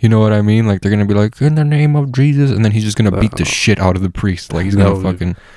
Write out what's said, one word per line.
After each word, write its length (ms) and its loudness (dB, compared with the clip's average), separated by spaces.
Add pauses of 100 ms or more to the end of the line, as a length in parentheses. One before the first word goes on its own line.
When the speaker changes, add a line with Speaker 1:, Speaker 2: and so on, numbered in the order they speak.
Speaker 1:
You 80 2
know 100 4
what 140 2
I 100 0
mean? 240 2
Like, 140 0
they're 100 -2
gonna 160 2
be 80 0
like, 260 -2
"In 140 2
the 100 0
name 300 0
of 160 -2
Jesus," 400 2
and 140 0
then 80 2
he's 100 0
just 140 -4
gonna 200 2
beat 200 0
the 80 -2
Speaker 2:
Uh, 20 -6
Speaker 1:
shit 320 0
out 160 0
of 80 -4
the 80 -2
priest. 420 -6
Like, 120 -4
he's 100 -2
Speaker 2:
that 80 2
Speaker 1:
gonna 140 2
Speaker 2:
would 80 -6
be 80 -2
Speaker 1:
fucking 240 -6 (200)